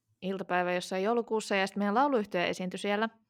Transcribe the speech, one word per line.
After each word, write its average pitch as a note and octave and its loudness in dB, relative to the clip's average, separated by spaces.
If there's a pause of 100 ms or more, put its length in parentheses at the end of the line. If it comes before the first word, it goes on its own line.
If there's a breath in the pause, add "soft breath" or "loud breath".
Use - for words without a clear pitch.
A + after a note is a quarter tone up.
(220)
iltapäivä F3+ -2
jossain F#3 -2
joulukuussa, A3 0
ja F#3+ 2
sit - -14
meidän G3+ 0
lauluyhtye G#3 2
esiintyi F#3 -4
siellä. G#3 0 (200)